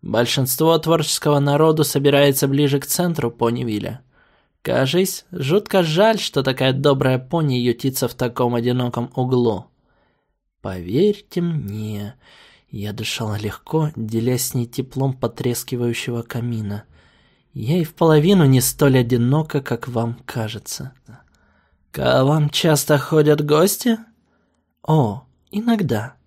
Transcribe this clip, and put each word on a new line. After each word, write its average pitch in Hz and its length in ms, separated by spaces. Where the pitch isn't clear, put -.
Большинство 131 760
творческого 160 600
народу 156 420
собирается 143 640
ближе 139 320
к 135 80
центру 165 440
Понивиля. 117 720
Кажись, 135 720
жутко 180 500
жаль, 190 380
что - 220
такая 131 300
добрая 135 460
пони 143 360
ютится 123 520
в 113 80
таком 120 400
одиноком 120 600
углу». 123 500
«Поверьте 104 800
мне», 107 760
я 104 220
дышала 107 460
легко, 147 580
делясь 113 520
с - 60
ней 120 120
теплом 135 480
потрескивающего 120 1080
камина. 110 640
Я 131 180
и 175 40
в 156 120
половину 165 500
не 135 160
столь 131 380
одинока, 127 640
как 127 280
вам 117 360
кажется. 110 680
К 131 320
вам 147 280
часто 151 480
ходят 151 460
гости? 190 540
О, 131 380
иногда. 196 640